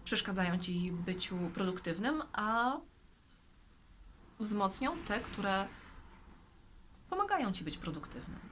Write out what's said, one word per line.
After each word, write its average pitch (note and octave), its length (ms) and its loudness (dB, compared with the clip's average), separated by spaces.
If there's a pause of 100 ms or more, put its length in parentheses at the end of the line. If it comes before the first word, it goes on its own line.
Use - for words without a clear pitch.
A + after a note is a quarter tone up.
przeszkadzają F#3 560 2
ci F3+ 320 0
byciu F3+ 460 -2 (160)
produktywnym, F#3+ 680 0 (100)
a A#3 440 2 (1600)
wzmocnią G#3 640 2
te, G#3+ 160 0
które G3 480 0 (1400)
pomagają F#4 420 4
ci F3+ 120 0
być D#3 140 -2
produktywnym. - 600 -6 (120)